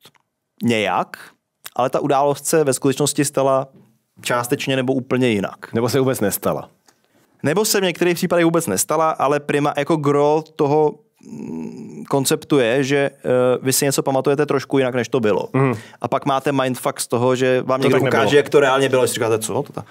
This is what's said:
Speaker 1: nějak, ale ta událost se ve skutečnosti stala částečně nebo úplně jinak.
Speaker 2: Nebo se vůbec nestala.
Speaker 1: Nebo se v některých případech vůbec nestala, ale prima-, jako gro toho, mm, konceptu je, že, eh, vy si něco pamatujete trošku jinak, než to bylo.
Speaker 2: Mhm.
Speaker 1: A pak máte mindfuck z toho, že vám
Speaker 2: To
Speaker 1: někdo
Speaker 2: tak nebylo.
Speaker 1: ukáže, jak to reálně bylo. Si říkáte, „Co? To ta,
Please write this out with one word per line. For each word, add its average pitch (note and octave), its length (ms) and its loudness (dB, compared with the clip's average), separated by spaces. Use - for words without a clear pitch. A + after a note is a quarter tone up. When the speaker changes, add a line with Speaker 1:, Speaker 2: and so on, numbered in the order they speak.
Speaker 1:
nějak, A2 540 0
ale B2 140 0
ta - 100 -2
událost C#3+ 460 0
se D#3 180 2
ve C3+ 80 2
skutečnosti C#3 520 0
stala C3+ 440 0
částečně B2 560 -2
nebo C3 160 -2
úplně B2+ 360 0
jinak. - 440 -4
Speaker 2:
Nebo A#2 160 0
se C3+ 120 0
vůbec C3 200 0
nestala. F2+ 480 -2
Speaker 1:
Nebo E3+ 220 0
se G#3+ 160 0
v - 40 0
některých F3 300 0
případech F3 300 2
vůbec E3 220 2
nestala, D#3 440 0
ale D3 300 0
prima-, D3 360 -2
jako D3 200 0
gro D3 480 2
toho, D3+ 380 2
mm, - 840 -12
konceptu C#3+ 500 0
je, B2+ 260 2
že, C#3 120 -2
eh, - 40 -20
vy C3 100 -2
si D3 120 -2
něco C#3 180 0
pamatujete C#3 440 0
trošku C#3 320 -2
jinak, B2+ 160 0
než A#2+ 140 -2
to C3+ 120 0
bylo. G#2+ 320 0
Speaker 2:
Mhm. C3+ 220 2
Speaker 1:
A A#2+ 80 -6
pak C3+ 180 -2
máte C#3 260 0
mindfuck C3 480 -2
z - 60 -6
toho, B2+ 300 0
že B2+ 260 2
vám C3 180 -2
Speaker 2:
To C3+ 60 0
Speaker 1:
někdo - 100 4
Speaker 2:
tak - 60 2
nebylo. C#3 200 2
Speaker 1:
ukáže, C#3 140 2
jak C#3+ 120 4
to D3+ 120 4
reálně C3+ 280 2
bylo. B2+ 200 2
Si - 60 -6
říkáte, A2+ 240 0
„Co? A2 240 -4
To - 100 -14
ta, - 180 -14